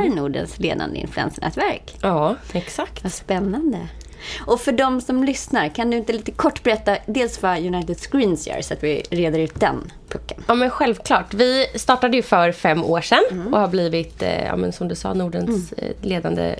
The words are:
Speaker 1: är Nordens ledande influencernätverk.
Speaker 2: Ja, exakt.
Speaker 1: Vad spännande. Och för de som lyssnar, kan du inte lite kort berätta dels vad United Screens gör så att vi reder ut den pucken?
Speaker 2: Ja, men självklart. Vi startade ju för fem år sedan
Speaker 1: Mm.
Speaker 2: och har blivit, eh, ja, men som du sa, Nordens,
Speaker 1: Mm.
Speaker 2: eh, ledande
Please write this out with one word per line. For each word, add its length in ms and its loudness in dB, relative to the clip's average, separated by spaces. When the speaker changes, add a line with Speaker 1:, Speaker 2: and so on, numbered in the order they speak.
Speaker 1:
är 40 2
Nordens 440 -4
ledande 400 -2
influencernätverk. 1000 -4
Speaker 2:
Ja, 340 2
exakt. 500 -6
Speaker 1:
Vad 100 -4
spännande. 640 -2
Och 160 2
för 100 0
de 300 4
som 220 0
lyssnar, 460 0
kan 220 -2
du 60 2
inte 160 0
lite 180 -4
kort 320 0
berätta 420 2
dels 360 0
vad 160 2
United 420 -2
Screens 480 2
gör 140 -6
så 120 -4
att 100 -8
vi 260 0
reder 300 2
ut 200 -2
den 320 0
pucken? 380 -10
Speaker 2:
Ja, 80 6
men 140 2
självklart. 640 0
Vi 320 4
startade 420 4
ju 60 2
för 280 4
fem 320 2
år 180 2
sedan 180 4
Speaker 1:
Mm. 220 -4
Speaker 2:
och 60 6
har 80 4
blivit, 560 0
eh, 220 0
ja, 100 -2
men 180 0
som 140 -4
du 80 -4
sa, 180 -4
Nordens, 640 -2
Speaker 1:
Mm. 140 -6
Speaker 2:
eh, 160 -8
ledande 520 0